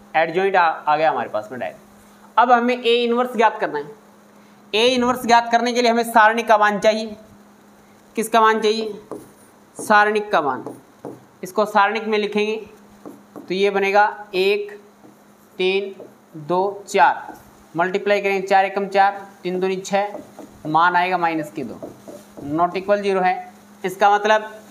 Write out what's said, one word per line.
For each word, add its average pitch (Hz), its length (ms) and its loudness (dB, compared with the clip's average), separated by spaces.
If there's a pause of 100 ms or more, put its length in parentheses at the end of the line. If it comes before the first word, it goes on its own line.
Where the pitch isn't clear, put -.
(160)
एडजॉइंट 175 400 0
आ, 180 60 6
आ 151 340 0
गया 156 140 2
हमारे 120 180 -2
पास 107 220 -6
में 127 100 -12
डायरेक्ट। - 760 -12
अब 247 140 4
हमें 240 240 2
ए 233 180 0
inverse 240 420 0
ज्ञात 220 240 2
करना 147 180 -4
है। 147 120 -10 (800)
ए 220 140 2
inverse 254 400 0
ज्ञात 233 260 4
करने 233 200 2
के 240 100 0
लिए 233 80 4
हमें 233 140 2
सारणी 226 380 4
का 226 160 4
मान 208 220 0
चाहिए। 214 360 0 (1000)
किसका 226 240 2
मान 220 200 4
चाहिए? 220 340 -2 (840)
सारणिक 208 560 2
का 180 100 4
मान। 131 220 -4 (760)
इसको 208 240 -2
सारणिक 208 400 0
में 214 120 0
लिखेंगे 208 380 -2 (840)
तो - 160 -8
ये 196 160 2
बनेगा 196 340 2 (300)
एक, 196 360 0 (880)
तीन, 190 360 -2 (440)
दो, 180 500 -4
चार, 170 460 0 (400)
Multiply 196 460 -2
करेंगे, 196 260 -2
चार 196 180 4
एकम 196 240 -4
चार, 196 380 0 (160)
तीन 180 180 -4
दूनी 185 160 -2
छः, 196 400 -4 (520)
मान 170 280 2
आएगा 180 220 0
minus 160 340 -2
के 139 120 -8
दो, 98 160 -14 (760)
not 175 200 0
equal 202 280 0
zero 190 200 0
है। 185 280 -2 (320)
इसका 196 260 2
मतलब 214 400 2 (200)